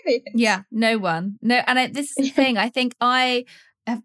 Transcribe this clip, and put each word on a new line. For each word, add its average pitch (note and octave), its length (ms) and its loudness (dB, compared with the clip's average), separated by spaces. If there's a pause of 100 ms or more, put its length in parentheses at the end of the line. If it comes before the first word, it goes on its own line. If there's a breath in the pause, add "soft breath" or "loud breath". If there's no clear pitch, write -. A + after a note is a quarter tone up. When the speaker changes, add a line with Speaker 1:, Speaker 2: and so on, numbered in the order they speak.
Speaker 1:
this? C4 160 0 (120)
Speaker 2:
Yeah, G#3+ 280 2 (100)
no A3+ 260 2
one. F#3 440 -2
No, A#3+ 260 2
and B3+ 100 2
I, B3+ 100 0
this C#4+ 240 -8
is - 40 -14
the C#4 140 -2
Speaker 1:
<laughs> C#4 140 2
Speaker 2:
thing. B3+ 140 2
I A3+ 120 0
think B3 320 -4
I B3 420 0 (420 loud breath)
have, A3+ 200 -4